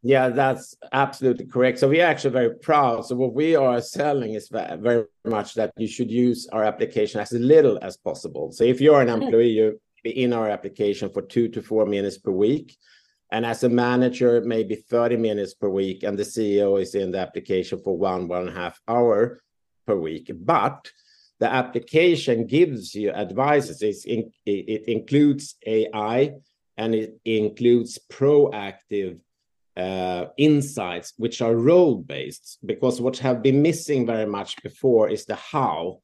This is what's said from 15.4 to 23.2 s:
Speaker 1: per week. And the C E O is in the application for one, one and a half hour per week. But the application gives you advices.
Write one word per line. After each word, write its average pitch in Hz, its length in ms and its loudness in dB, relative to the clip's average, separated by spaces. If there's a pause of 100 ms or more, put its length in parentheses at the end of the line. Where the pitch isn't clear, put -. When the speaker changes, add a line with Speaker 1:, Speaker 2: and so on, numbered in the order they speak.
Speaker 1:
per 104 160 -4
week. 95 320 -4
And 101 160 -4
the 101 80 -4
C 104 320 -2
E 104 60 4
O 98 140 2
is 95 180 -4
in 98 160 -2
the 92 80 -4
application 92 640 -4
for 98 120 -4
one, 92 320 -2
one 90 200 -4
and 82 100 -10
a - 20 -10
half 87 280 -10
hour 117 520 2 (460)
per 107 100 0
week. 80 380 -8
But 110 580 -2 (460)
the 117 100 -2
application 131 1000 0
gives 135 480 0
you 101 160 -2
advices. 131 720 -2